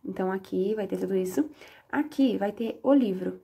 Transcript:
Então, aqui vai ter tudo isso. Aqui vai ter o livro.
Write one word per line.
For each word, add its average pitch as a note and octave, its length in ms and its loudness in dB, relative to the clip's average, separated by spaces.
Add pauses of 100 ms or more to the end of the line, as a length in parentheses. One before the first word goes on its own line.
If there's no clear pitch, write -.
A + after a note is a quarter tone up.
Então, F#3 260 -4
aqui F#3+ 440 -2
vai G#3 120 -4
ter F#3 120 -4
tudo F#3 180 -2
isso. F#3 320 0 (420)
Aqui C4+ 460 2
vai G3+ 160 0
ter A3+ 300 -6
o C4 100 6
livro. F#3 520 2